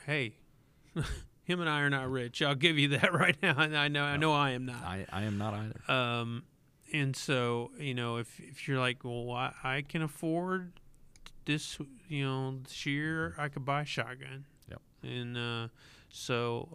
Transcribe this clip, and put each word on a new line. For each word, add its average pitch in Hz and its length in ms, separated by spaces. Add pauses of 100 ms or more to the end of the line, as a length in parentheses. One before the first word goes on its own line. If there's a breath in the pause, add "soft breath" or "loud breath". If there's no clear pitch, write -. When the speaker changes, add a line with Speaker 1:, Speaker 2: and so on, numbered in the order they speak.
Speaker 1:
hey, 139 280 (320)
<laughs> - 800
him 175 160
and 165 100
I 147 100
are 143 100
not 131 200
rich. 127 320
I'll 143 120
give 151 240
you 143 100
that 143 240
<laughs> - 20
right 175 280
now. 160 160
And 156 180
I 147 120
know, 143 160
I 143 120
Speaker 2:
No. 156 120
Speaker 1:
know 151 60
I 143 160
am 127 160
not. 123 160
Speaker 2:
I, 92 280
I 98 120
am 104 160
not 104 160
either. 107 380
Speaker 1:
Um, 120 520 (480)
and 135 220
so, 120 640
you 139 160
know, 120 220
if, - 240
if - 260
you're 135 140
like, 127 240
"Well, 120 260
I, 127 220 (100)
I 135 200
can 160 200
afford 175 720 (720)
this, - 340 (300)
you 143 160
know, 131 400
this - 200
year, 160 460
Speaker 2:
Mm-hmm. 160 100
Speaker 1:
I 147 80
could 139 160
buy 143 180
a - 20
shotgun." 131 640 (220)
Speaker 2:
Yep. - 120 (240)
Speaker 1:
And, 123 340
uh, 117 300 (440 loud breath)
so 120 640